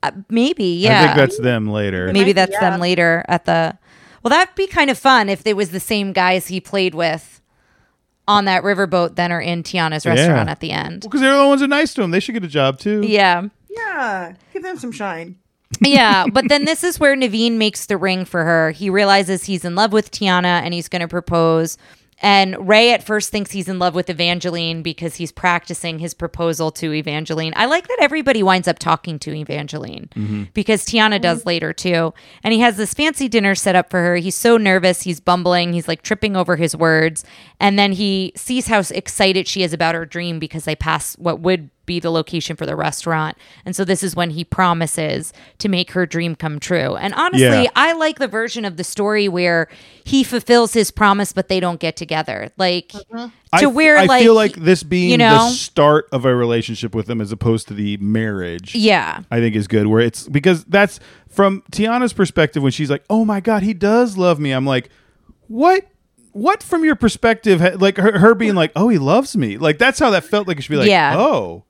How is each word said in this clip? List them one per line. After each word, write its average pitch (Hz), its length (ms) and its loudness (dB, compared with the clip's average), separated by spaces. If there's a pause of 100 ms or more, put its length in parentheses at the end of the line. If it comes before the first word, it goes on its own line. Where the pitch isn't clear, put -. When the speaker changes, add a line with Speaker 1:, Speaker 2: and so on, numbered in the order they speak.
Speaker 1:
Uh, 143 100 -4 (180)
maybe, 214 580 0
Speaker 2:
I 220 40 4
Speaker 1:
yeah. 196 160 4
Speaker 2:
think 151 100 2
that's 233 220 2
them 117 280 0
later. 98 400 -2
Speaker 1:
Maybe 190 120 2
Speaker 3:
Might 196 60 6
be, 196 80 2
Speaker 1:
that's 190 260 2
them 190 160 0
Speaker 3:
yeah. 180 40 -6
Speaker 1:
later 170 480 0
at 175 180 -2
the. 165 320 0 (460)
Well, 240 60 -2
that'd 339 260 0
be 381 120 -2
kind 294 220 0
of 247 80 0
fun 247 320 2
if 196 160 -4
it 208 120 0
was 190 140 -4
the 185 80 -8
same 202 340 -4
guys 185 340 0
he 185 140 -6
played 185 340 -2
with 160 460 -6 (840)
on 208 180 2
that 185 180 2
riverboat 185 520 0
then 175 160 -2
are 170 100 -4
in 170 200 -6
Tiana's 160 420 -4
Speaker 2:
Yeah. 170 100 0
Speaker 1:
restaurant 135 360 2
at - 100 -8
the 160 120 -8
end. - 320 -8
Speaker 2:
Well, 214 80 -14
'cause 277 100 0
they're 269 160 4
the 277 100 6
ones 277 140 4
who 285 40 0
are - 20 -2
nice 285 260 0
to 262 80 -4
him. 185 100 0
They 180 80 2
should - 140 -8
get 220 100 -4
a 175 40 -8
job, 135 320 0
too. 208 260 -2
Speaker 1:
Yeah. 190 380 2 (260)
Speaker 3:
Yeah. 269 640 -6 (180)
Give 339 120 -12
them 370 160 -10
some 247 120 -10
shine. 180 440 -10 (460)
Speaker 1:
Yeah, 226 500 4
but 262 180 0
then 285 160 2
this 311 180 -2
is 349 160 -2
where 277 160 4
Naveen 233 380 0
makes 220 320 -2
the 202 120 -4
ring 185 280 -2
for 170 180 -2
her. 160 280 2
He 175 180 -6
realizes 196 560 2
he's 185 200 -6
in 175 100 -6
love 202 180 0
with 214 180 0
Tiana 180 520 0
and 175 100 -6
he's 175 140 -8
gonna 175 200 -6
propose. 165 680 0 (440)
And 196 340 2 (140)
Ray 233 240 6
at 214 100 -2
first 208 260 -4
thinks 208 220 -6
he's 190 160 -8
in 185 100 -6
love 180 160 0
with 180 160 -4
Evangeline 170 720 -4
because 165 320 -8
he's 165 180 -10
practicing 170 680 -4
his 165 140 -8
proposal 165 580 -4
to 156 220 -8
Evangeline. 156 640 -6
I 226 80 2
like 320 240 -2
that 494 100 -4
everybody 277 420 0
winds 185 280 2
up 165 100 -2
talking 160 400 -4
to 156 160 -10
Evangeline 147 800 -10
Speaker 2:
Mm-hmm. 104 280 -6 (100)
Speaker 1:
because 214 320 -2
Tiana 214 340 2
does 170 200 0
Speaker 3:
Mm-hmm. 180 100 -8
Speaker 1:
later 165 240 -4
too. 165 400 -2 (280)
And 220 120 0
he 226 80 2
has 233 160 2
this 208 160 -4
fancy 294 340 -2
dinner 202 260 2
set 185 220 0
up 180 140 2
for 185 120 -2
her. 175 140 0
He's 175 200 -4
so 233 200 4
nervous. 185 460 2
He's 175 180 -6
bumbling. 175 540 0
He's, 170 160 -4
like, 160 140 -6
tripping 202 340 -4
over 180 180 0
his 160 180 -2
words. 160 520 0 (340)
And 196 180 2
then 202 140 2
he 190 460 -2
sees 254 300 -6
how 220 120 2
s-, 175 120 -4
excited 190 540 -2
she - 160 -4
is 170 120 -2
about 165 200 -2
her 165 120 -6
dream 170 340 -8
because 160 240 -10
they 156 120 -4
pass - 440 -4
what 170 220 -4
would 170 280 -2 (160)
be 175 140 -6
the 165 100 -6
location 165 460 -4
for 160 100 -10
the 147 100 -6
restaurant. 156 600 -4 (260)
And 180 120 -10
so 190 100 -4
this 185 160 -2
is 180 140 -6
when 170 160 -4
he 165 120 -8
promises 165 880 -2 (280)
to 208 100 -4
make 180 220 0
her 180 160 0
dream 165 280 -4
come 151 240 -8
true. 147 360 -2
And 196 180 -6
honestly, 359 320 2
Speaker 2:
Yeah. 254 300 4
Speaker 1:
I 311 180 2
like 311 240 -2
the 269 100 -4
version 220 380 -6
of 175 120 -10
the 175 60 -8
story 208 460 -2
where 170 380 0 (360)
he 269 200 2
fulfills 240 500 2
his 220 160 2
promise, 202 420 2
but 190 160 -4
they 190 120 0
don't 175 200 -4
get 160 160 -4
together. 156 600 -6
Like, 180 300 -2
Speaker 3:
Mm-hmm. 226 400 -16 (260)
Speaker 2:
I 170 60 4
Speaker 1:
to 294 80 6
Speaker 2:
f-, 254 80 2
Speaker 1:
where, 302 240 6
Speaker 2:
I 285 60 6
Speaker 1:
like, 254 180 6
Speaker 2:
feel 226 100 10
like 214 220 4
this 170 260 4
being 180 300 0
Speaker 1:
you 240 80 4
Speaker 2:
the 233 180 6
Speaker 1:
know? 233 120 4
Speaker 2:
start 151 600 2
of 131 140 -2
a 127 100 4
relationship 117 600 -2
with 110 120 -4
him 117 140 -4
as 104 100 -6
opposed 113 360 0
to 107 80 -12
the 104 220 -4
marriage, 98 760 -4
Speaker 1:
Yeah. 180 460 0 (100)
Speaker 2:
I 117 100 0
think 113 160 2
is 104 120 0
good. 104 180 2
Where 110 160 4
it's, - 260 -2
because 151 380 0
that's 202 340 0 (300)
from 196 320 0 (100)
Tiana's 233 420 -2
perspective 156 500 0
when 135 80 2
she's 147 180 -4
like, 143 220 -2
"Oh 226 140 2
my 208 160 -2
God, 208 200 0
he 208 140 -2
does 208 420 2
love 175 220 2
me." 147 140 -2
I'm 131 120 0
like, 131 240 -2 (580)
"What? 349 380 2 (460)
What 320 320 -2
from 330 200 -2
your 311 120 2
perspective?" 220 640 2
ha-, 185 180 2
like 196 180 2
her, 196 220 2
her 220 160 8
being 208 200 0
like, 165 200 2
"Oh, 202 140 2
he 214 80 4
loves 190 400 2
me." 110 220 -2
Like, 151 180 2
that's 254 220 2
how 285 120 4
that 180 120 2
felt 208 240 -2
like. 170 100 -2
It 135 60 -10
should - 80 -8
be 151 60 0
like, 208 120 4
Speaker 1:
Yeah. 151 280 4
Speaker 2:
"Oh." 120 520 0